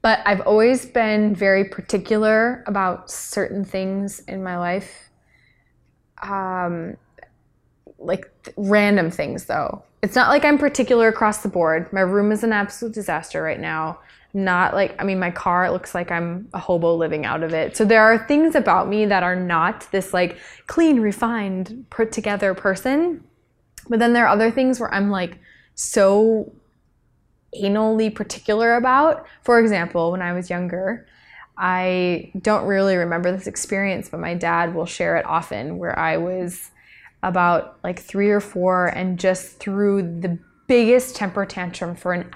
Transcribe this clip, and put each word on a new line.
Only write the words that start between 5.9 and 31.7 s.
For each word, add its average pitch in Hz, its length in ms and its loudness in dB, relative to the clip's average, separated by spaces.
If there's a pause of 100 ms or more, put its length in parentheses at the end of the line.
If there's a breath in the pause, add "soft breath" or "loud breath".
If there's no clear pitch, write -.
Um, 185 760 -6 (1000)
like, 185 320 -6 (140)
th-, - 120 -20
random 208 540 2
things, 170 340 -8
though. - 380 -4 (200)
It's 202 120 -4
not 254 160 4
like 294 160 4
I'm 294 120 6
particular 254 500 4
across 214 340 0
the 214 60 -4
board. 165 440 0
My 190 80 -2
room 202 320 2
is 208 120 -2
an 226 80 2
absolute 208 420 -4
disaster 165 480 -6
right 156 180 -4
now. 160 380 -6 (340 soft breath)
Not 185 420 0
like, 196 260 0
I - 40 -4
mean, 190 140 -2
my 175 140 -2
car, 180 340 0
it 175 60 0
looks 180 220 -6
like 175 180 -6
I'm 170 420 -6
a 185 40 -8
hobo 170 360 0
living 156 320 -2
out 156 160 -4
of 160 100 -4
it. 160 240 -4
So 220 80 2
there 220 180 6
are 220 140 8 (120)
things 311 260 4
about 190 340 2
me 214 180 0
that 196 180 2
are 180 120 0
not 180 540 -2
this, 190 240 -4
like, 180 240 0 (300 loud breath)
clean, 311 320 4
refined, 214 920 -4
put 220 220 -2
together 202 420 -2
person. 269 680 -2 (640)
But 233 100 0
then 240 140 4
there 240 120 4
are - 80 6
other 220 180 4
things 254 280 2
where - 160 -4
I'm, 202 160 0
like, 185 280 -4 (360 soft breath)
so 208 760 2 (1080)
anally 220 540 2
particular 226 640 0
about. 262 500 2 (160 loud breath)
For 240 160 6
example, 175 540 2
when 185 100 -4
I 175 100 -2
was 180 160 -6
younger, 180 600 -6 (500 loud breath)
I 185 720 0 (100)